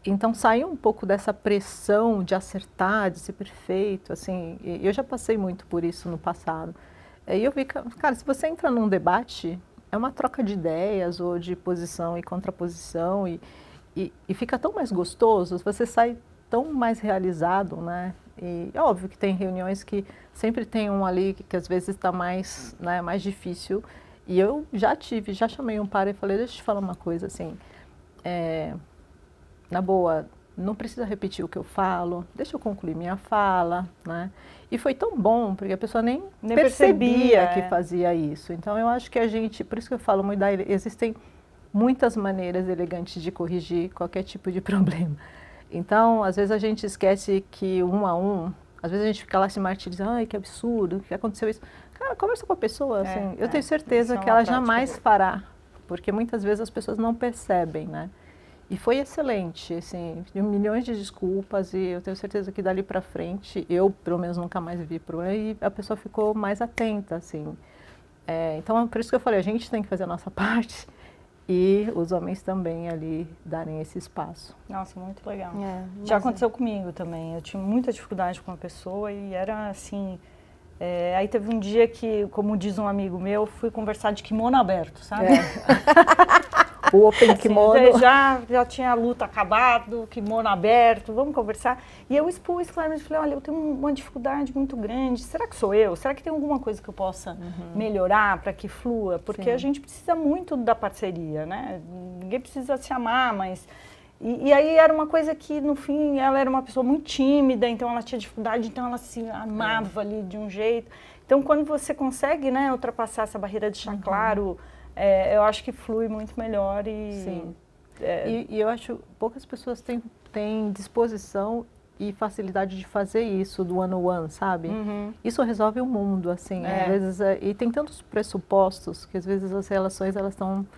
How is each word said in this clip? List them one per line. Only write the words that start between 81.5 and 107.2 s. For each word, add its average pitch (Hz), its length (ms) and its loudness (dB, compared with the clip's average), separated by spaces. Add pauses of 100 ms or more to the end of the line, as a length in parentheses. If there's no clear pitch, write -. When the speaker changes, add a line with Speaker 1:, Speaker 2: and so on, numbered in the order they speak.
Speaker 2:
um 226 80 0
dia 214 280 4
que, 214 420 -2
como 208 260 0
diz 190 220 -2
um 214 100 -2
amigo 196 320 -2
meu, 208 280 0
fui 226 240 -4
conversar 214 420 -2
de - 80 -8
kimono 233 360 2
aberto, 185 460 2
sabe? 202 300 -2
Speaker 1:
É. 262 60 8
<laughs> 330 1200 6 (320)
O 202 140 12
open 220 260 10
Speaker 2:
Assim, 196 100 4
Speaker 1:
kimono. 226 580 8
Speaker 2:
já, 269 500 8
já 247 160 4
tinha 254 240 -2
a 247 60 4
luta 240 280 0
acabado, 226 840 2
kimono 220 400 -2
aberto, 220 640 6
vamos 277 220 0
conversar. 240 480 -2 (260)
E 277 80 2
eu 311 100 4
expus 349 440 -4
claramente, 311 320 -4
falei, 311 180 -2
"Olha, 294 140 -2
eu 277 60 -8
tenho 302 140 -6
uma 294 380 -2
dificuldade 269 640 -4
muito 269 200 -2
grande, 247 460 -2
será - 260 -6
que - 80 -16
sou 196 160 0
eu? 202 240 4
Será 269 200 -4
que - 80 -20
tem 320 100 -4
alguma 294 240 0
coisa 220 240 -6
que - 80 -16
eu 185 40 -16
possa 185 400 -6
Speaker 1:
Uhum. 175 420 -12
Speaker 2:
melhorar 202 640 2
pra 202 100 -4
que 190 160 -12
flua?" 208 560 -4
Porque 208 200 -8
Speaker 1:
Sim. 233 80 2
Speaker 2:
a 254 60 0
gente 277 220 -2
precisa - 360 -4
muito 320 420 0
da 233 160 2
parceria, 170 720 -4
né? 185 340 -8 (420)
Ninguém 190 180 -6
precisa 262 360 -6
se 262 160 -10
amar, 240 440 0
mas... 185 320 -6 (520)
E, 240 280 -2
e 285 60 10
aí 311 220 6
era 320 160 10
uma 311 140 2
coisa 311 300 2
que, 302 260 -6
no 285 140 2
fim, 285 420 0
ela 269 220 4
era 262 100 2
uma 262 140 0
pessoa 262 200 -2
muito 277 200 2
tímida, 262 640 4